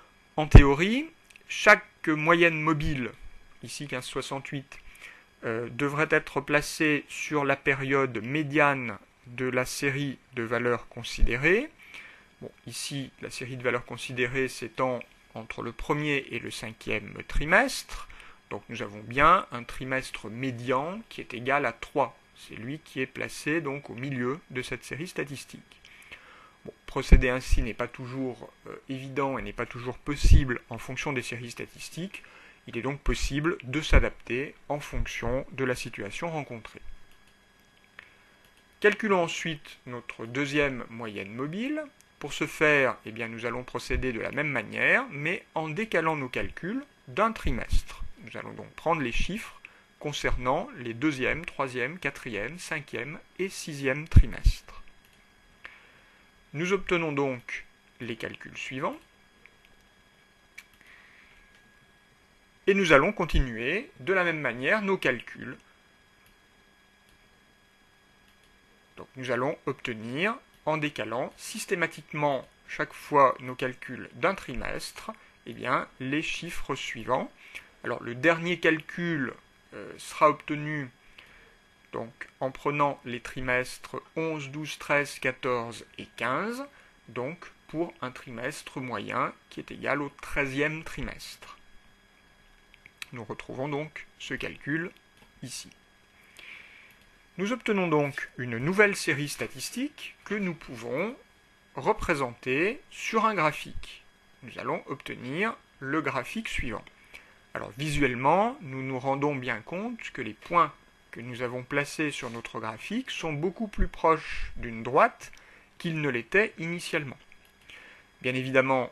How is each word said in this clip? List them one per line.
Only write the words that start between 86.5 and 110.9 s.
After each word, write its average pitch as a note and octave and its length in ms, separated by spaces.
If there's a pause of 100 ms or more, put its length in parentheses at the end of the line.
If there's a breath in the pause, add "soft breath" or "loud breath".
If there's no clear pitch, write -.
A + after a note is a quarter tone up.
donc B2 360 (260)
pour E3+ 220 (100)
un B2+ 100
trimestre B2+ 680
moyen A2+ 540 (160)
qui - 100
est - 120
égal C#3 320
au C#3 60 (120)
treizième D3 640
trimestre. - 720 (1600)
Nous A#2+ 100
retrouvons B2 440
donc D3+ 380 (140)
ce - 160
calcul D#3 560 (500)
ici. - 280 (1700 loud breath)
Nous G3+ 140
obtenons G#3 360
donc D3 500
une B2 200
nouvelle F#3+ 380
série D3 340
statistique - 960
que G3+ 120
nous F#3 180
pouvons C3+ 640 (580)
représenter C#3+ 1040 (120)
sur - 340
un A3 80
graphique. - 720 (400)
Nous A2+ 160
allons C#3 260
obtenir C#3+ 720 (240)
le C#3+ 220
graphique C3 460
suivant. - 380 (680 loud breath)
Alors G2+ 240
visuellement, D3 840
nous C3 200
nous C3 160
rendons C#3 380
bien B2 240
compte G#3+ 400 (140)
que C3+ 80
les G#2+ 120
points E3 380 (400)